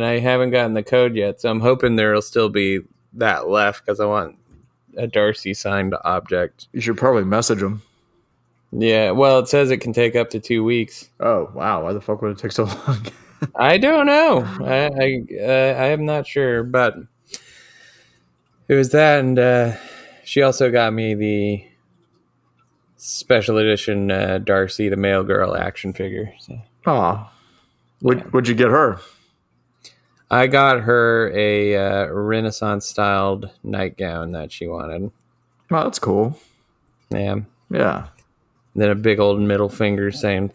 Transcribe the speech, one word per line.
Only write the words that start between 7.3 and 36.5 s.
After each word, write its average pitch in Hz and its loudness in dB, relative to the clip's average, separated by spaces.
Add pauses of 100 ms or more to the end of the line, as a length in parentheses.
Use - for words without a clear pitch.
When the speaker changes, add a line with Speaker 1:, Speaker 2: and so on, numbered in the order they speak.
Speaker 2:
him. 104 -4 (880)
Speaker 1:
Yeah, 110 2
well, 131 4
it 127 0
says 143 2
it 123 0
can 120 -6
take 117 0
up 117 0
to 110 -8
two 113 -2
weeks. 113 -2 (100)
Speaker 2:
Oh, 90 0
wow. 87 -2
Why 87 -4
the 101 -6
fuck 107 -6
would 107 -4
it 101 -10
take - -10
so 117 0
<laughs> - -8
long? 113 -4 (500)
Speaker 1:
I 151 2
don't 285 2
know. 285 4 (160)
I, 131 0
I, 135 -2 (140)
uh, 131 2
I 131 2
am 151 -2
not 151 -2
sure, 123 -2
but 123 0 (1700)
it 143 4
was 131 2
that, 151 6
and, 127 0
uh, 123 4 (500)
she - 0
also 131 2
got 117 2
me 110 -2
the 104 -2 (1300)
special - -2
edition, 104 0
uh, 95 -2
Darcy, 98 -2
the 98 -2
male 98 0
girl 92 0
action 92 -6
figure. 95 -8
So. - -18 (280)
Speaker 2:
Aw. 107 0 (680)
What, 127 2
Speaker 1:
Yeah. - -10
Speaker 2:
what'd 123 0
you 120 2
get 120 4
her? 123 2 (1300)
Speaker 1:
I 127 4
got 135 4
her 117 2
a, 104 2
uh, 98 0
Renaissance-styled 104 -2 (140)
nightgown 92 -6
that 78 -10
she 87 -10
wanted. 85 -10 (580)
Speaker 2:
Oh, 160 0
that's - -6
cool. 110 -2 (680)